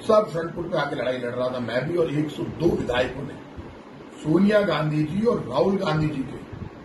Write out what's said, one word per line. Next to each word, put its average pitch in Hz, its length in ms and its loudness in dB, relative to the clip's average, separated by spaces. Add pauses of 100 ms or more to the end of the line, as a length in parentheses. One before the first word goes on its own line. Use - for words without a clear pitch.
सब 214 300 6
फ्रंट 165 220 -4
फुट - 180 -6
पे 160 60 2
आके 143 180 -2
लड़ाई 127 220 0
लड़ 120 120 -4
रहा 123 180 -2
था, 127 120 -4
मैं 120 280 -2
भी 175 80 -2
और 160 180 2
एक 151 160 0
सौ 117 120 -6 (180)
दो 160 60 4 (100)
विधायकों 127 460 0
ने - 120 -8 (880)
सोनिया 196 400 6
गांधी 151 420 2
जी 202 220 0
और 214 220 2
राहुल 175 280 2
गांधी 156 320 2
जी 135 140 -4
के - 160 -8 (460)